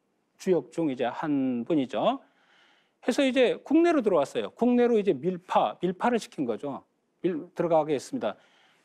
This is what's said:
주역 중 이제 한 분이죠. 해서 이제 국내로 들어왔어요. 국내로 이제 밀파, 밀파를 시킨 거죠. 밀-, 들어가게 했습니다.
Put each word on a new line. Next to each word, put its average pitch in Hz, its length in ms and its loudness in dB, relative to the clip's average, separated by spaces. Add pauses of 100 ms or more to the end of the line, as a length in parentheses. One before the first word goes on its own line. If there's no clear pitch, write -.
(360)
주역 165 360 -2
중 165 180 -2
이제 127 140 -4
한 131 600 -2
분이죠. 151 540 0 (880)
해서 262 160 0
이제 254 400 2
국내로 320 400 4
들어왔어요. 143 480 0
국내로 240 480 2
이제 196 140 0
밀파, 170 680 -2
밀파를 214 380 -2
시킨 - 260 -6
거죠. 117 380 -6 (380)
밀-, 170 340 -6
들어가게 156 400 0
했습니다. 117 400 -6 (500)